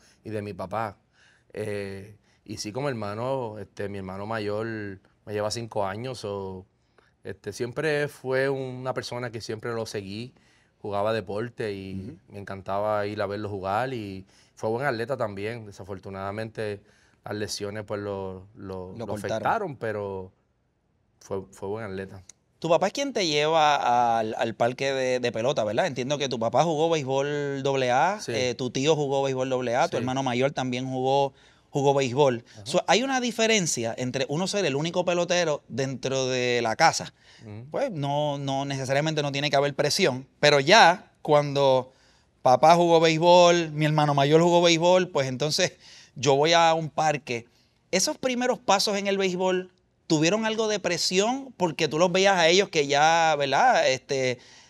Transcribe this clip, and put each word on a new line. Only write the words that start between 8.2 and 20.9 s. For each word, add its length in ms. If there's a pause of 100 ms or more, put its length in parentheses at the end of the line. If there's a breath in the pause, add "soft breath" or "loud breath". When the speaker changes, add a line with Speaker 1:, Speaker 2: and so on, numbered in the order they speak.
Speaker 1:
una 420
persona 380
que 100
siempre 320
lo 140
seguí, 480 (480 soft breath)
jugaba 320
deporte 580
y 280 (100)
Speaker 2:
Ujú. 80 (160)
Speaker 1:
me 40
encantaba 680
ir 160
a 40
verlo 220
jugar 460
y 320 (280 soft breath)
fue 140
buen 180
atleta 300
también. 480
Desafortunadamente 1160 (420 soft breath)
las 100
lesiones 480
pues 180
lo, 540
lo, 380
Speaker 2:
Lo 60
Speaker 1:
lo 100
Speaker 2:
cortaron. 260
Speaker 1:
afectaron, 420
pero 540 (880)